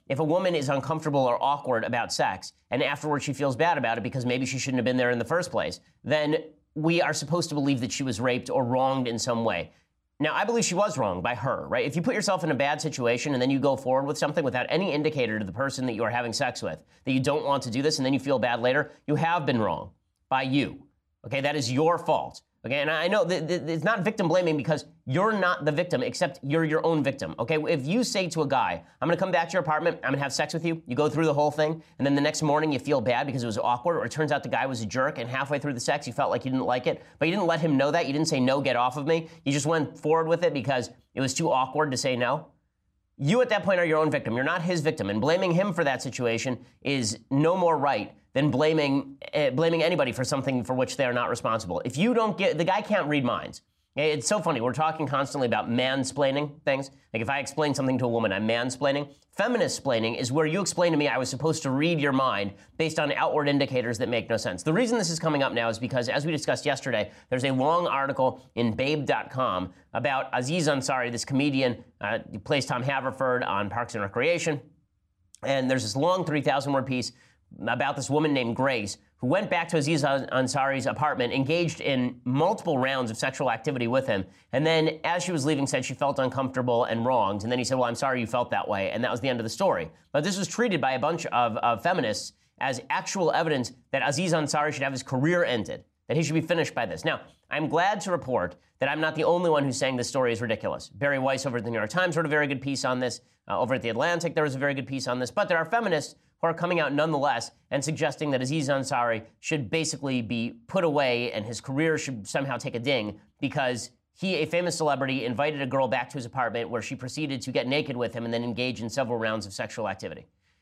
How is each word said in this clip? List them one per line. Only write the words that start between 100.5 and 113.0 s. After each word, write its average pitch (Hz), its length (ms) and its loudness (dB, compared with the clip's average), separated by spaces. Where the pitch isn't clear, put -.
Barry 139 300 -2
Weiss 135 300 0
over 120 100 -2
at 113 60 -2
the 117 80 -4
New 113 80 -2
York 107 100 -2
Times 175 260 0
wrote 160 120 0
a - 20 -4
very 147 160 4
good 139 160 -2
piece 135 240 -4
on 127 140 0
this. 123 220 -2
Uh, 98 120 -2
over 120 140 0
at 127 80 0
The 117 80 -2
Atlantic, 156 460 0
there 156 80 2
was 147 100 0
a 131 60 -6
very 143 160 0
good 135 100 -6
piece 131 220 -6
on 127 100 0
this. 127 140 -4
But 208 180 0
there 175 80 4
are 160 80 0
feminists 190 480 0
who 165 80 0
are 165 60 2
coming 170 260 0
out 143 140 0
nonetheless 143 560 0
and 135 120 0
suggesting 151 480 -2
that 131 100 2
Aziz 135 280 -2
Ansari 127 540 0
should 147 320 -4
basically 143 500 -2
be 117 320 -4
put 185 160 0
away 131 480 2
and 107 120 -4
his 113 160 -8
career 156 380 0
should 117 300 -8
somehow 135 300 -2
take 120 180 -8
a 117 40 -4
ding 117 400 0